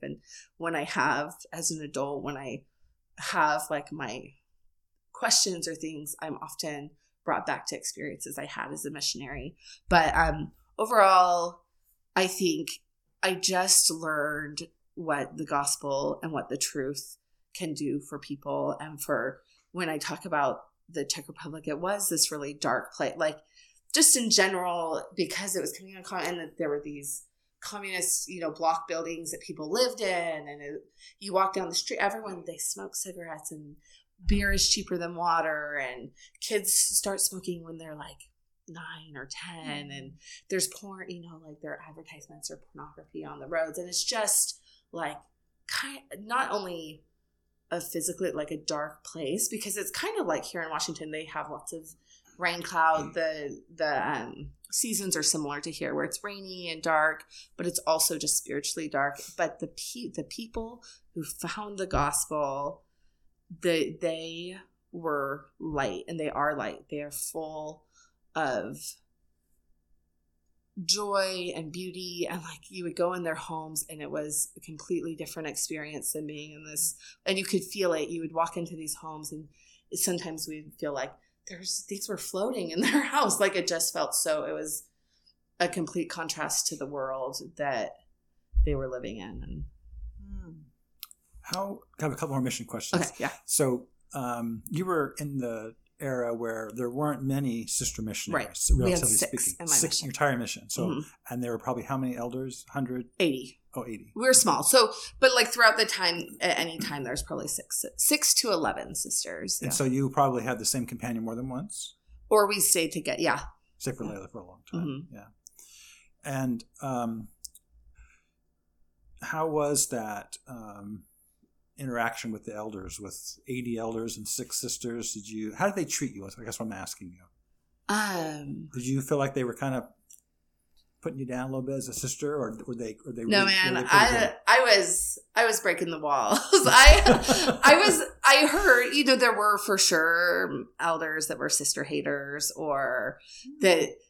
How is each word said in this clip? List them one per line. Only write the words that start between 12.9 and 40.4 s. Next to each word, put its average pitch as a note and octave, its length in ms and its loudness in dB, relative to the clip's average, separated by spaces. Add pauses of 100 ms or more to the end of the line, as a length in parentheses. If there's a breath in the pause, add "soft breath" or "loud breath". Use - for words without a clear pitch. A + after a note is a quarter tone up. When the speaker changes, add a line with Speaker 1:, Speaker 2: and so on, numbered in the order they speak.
Speaker 1:
I F#3 120 2
just F#3 560 4
learned D3+ 720 -2 (320)
what D#3 420 -2
the D#3 100 -6
gospel C#3+ 760 0
and E3 100 -6
what C#3 160 -4
the C#3 100 -4
truth C#3+ 580 -4 (380)
can D#3+ 200 -4
do C#3+ 260 -2
for C#3+ 180 -12
people. C#3+ 640 -4
And D3+ 200 -12
for, C3 400 -2 (300 soft breath)
when F3 180 -4
I D#3 100 -4
talk F3+ 260 -8
about D3 380 0 (260)
the E3 160 -6
Czech C#3+ 240 -6
Republic, D#3 400 -14
it D3+ 120 -2
was G3 280 -2
this D#3+ 240 2
really D3 220 -6
dark C3 380 -2
place, D3 240 -2
like, D#3 220 0 (560 soft breath)
just D4+ 220 8
in A#3 140 2
general, F3 720 2 (100)
because F#3 400 -4
it F#3 60 0
was - 180 -4
coming F#3+ 180 -18
on, F#3 300 -8
and F3 140 -4
that E3+ 180 -12
there D#3+ 120 0
were D3 120 -2
these C#3+ 420 -10 (360)
communist, F#3+ 680 -2
you F3+ 140 -10
know, E3 100 -2
block - 380 0
buildings E3 420 -6
that - 120 -10
people D#3 280 -8
lived A3 300 2
in, E3+ 480 -2
and D3 140 -14
it, C#3+ 100 -10 (480 loud breath)
you G3 140 -10
walk F#3+ 180 4
down F#3 160 -2
the E3+ 60 -8
street, - 240 -4
everyone, G3+ 480 -2
they E3 100 -10
smoke G3 400 -8
cigarettes, E3+ 560 -10
and D3+ 240 -16 (480 soft breath)
beer G3+ 260 4
is G3 180 4
cheaper F#3+ 280 0
than E3+ 180 -6
water, D#3+ 600 0
and B2+ 360 -6 (300 loud breath)
kids G#3 320 0
start - 480 2
smoking F3+ 420 -4
when E3 140 -14
they're, D#3+ 180 -14
like, D3 220 -16 (500)
nine D#3+ 480 -16
or C3+ 160 -12
ten, D#3 600 -10
and C3+ 220 -14
Speaker 2:
Mm. - 40 -20 (320 loud breath)